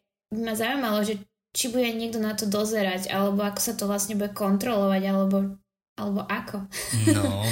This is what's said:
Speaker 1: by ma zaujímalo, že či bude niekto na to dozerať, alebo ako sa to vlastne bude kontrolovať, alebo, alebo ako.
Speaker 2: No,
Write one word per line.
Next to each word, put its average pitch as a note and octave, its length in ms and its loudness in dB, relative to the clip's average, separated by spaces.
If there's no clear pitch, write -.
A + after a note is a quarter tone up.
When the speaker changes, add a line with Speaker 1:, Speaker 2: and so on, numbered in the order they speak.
Speaker 1:
by G#3+ 100 -4
ma A3+ 120 -2
zaujímalo, A3+ 500 0
že G#3 180 -2
či - 180 -2
bude B3 180 2
niekto A3+ 300 -4
na G#3+ 160 0
to G#3 160 -4
dozerať, G3+ 580 0
alebo G3+ 380 2
ako G3+ 160 -2
sa A3+ 160 -2
to G#3 80 -2
vlastne G3+ 320 0
bude G3+ 160 -2
kontrolovať, G3 720 2
alebo, G3 320 2
alebo G3+ 320 -4
ako. G3+ 400 -6
Speaker 2:
No, G2+ 440 4